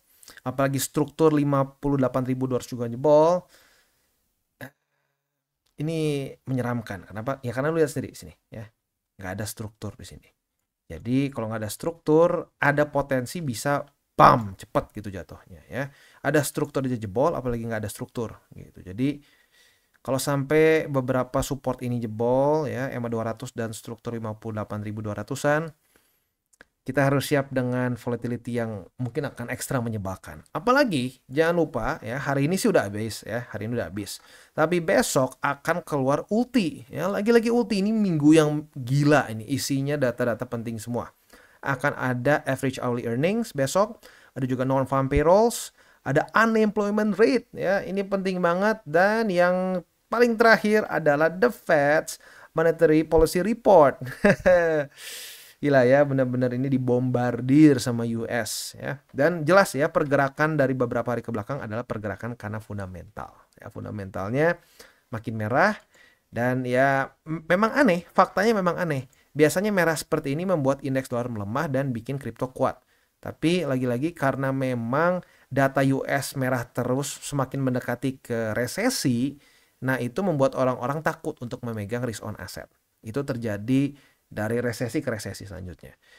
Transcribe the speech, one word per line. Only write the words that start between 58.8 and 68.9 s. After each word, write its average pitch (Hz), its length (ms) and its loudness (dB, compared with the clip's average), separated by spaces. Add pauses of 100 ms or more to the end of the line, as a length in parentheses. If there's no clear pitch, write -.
ya. 135 160 -6 (160)
Dan 156 320 0
jelas 185 320 4
ya, 151 160 0
pergerakan 147 640 0
dari 135 160 2
beberapa 120 400 -2
hari 120 80 -2
ke - 80 -10
belakang 110 320 -6
adalah 113 240 -8
pergerakan 107 480 -8
karena 107 320 -10
fundamental. 92 720 -12 (240)
Ya, 101 80 -16
fundamentalnya 104 880 -4 (560)
makin 113 240 -8
merah 135 400 0 (560)
dan 127 320 -2
ya 135 480 0 (160)
m-, 160 160 -8
memang 208 320 0
aneh, 185 320 2
faktanya 208 480 2
memang 175 240 0
aneh. 151 240 -2 (320)